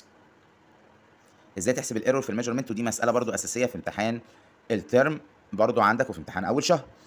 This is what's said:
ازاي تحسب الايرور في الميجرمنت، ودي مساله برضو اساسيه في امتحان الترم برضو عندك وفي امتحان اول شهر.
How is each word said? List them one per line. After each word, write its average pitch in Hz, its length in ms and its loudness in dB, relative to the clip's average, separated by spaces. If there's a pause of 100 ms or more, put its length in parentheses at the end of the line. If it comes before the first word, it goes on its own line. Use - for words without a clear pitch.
(1600)
ازاي 113 160 0
تحسب - 220 -4
الايرور 127 260 2
في - 80 -8
الميجرمنت، 120 400 -4
ودي 110 120 -4
مساله 117 300 0
برضو 117 180 0
اساسيه 120 360 -2
في 120 100 -8
امتحان 110 440 -4 (500)
الترم 135 500 2 (320)
برضو 113 280 2
عندك 110 300 4
وفي 90 80 -10
امتحان 92 260 -8
اول 123 200 0
شهر. 160 200 2 (220)